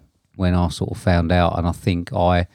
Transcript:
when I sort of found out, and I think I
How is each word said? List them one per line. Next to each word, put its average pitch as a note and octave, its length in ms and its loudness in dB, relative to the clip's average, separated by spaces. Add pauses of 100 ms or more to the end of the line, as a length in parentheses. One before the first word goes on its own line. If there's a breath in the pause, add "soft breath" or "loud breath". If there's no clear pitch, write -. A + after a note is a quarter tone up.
(360)
when F2+ 180 0
I F2+ 140 2
sort - 220 -6
of F2+ 80 -8
found E2+ 340 2
out, F2 260 2
and E2+ 80 -2
I E2+ 60 0
think F2 400 -4
I F2 420 2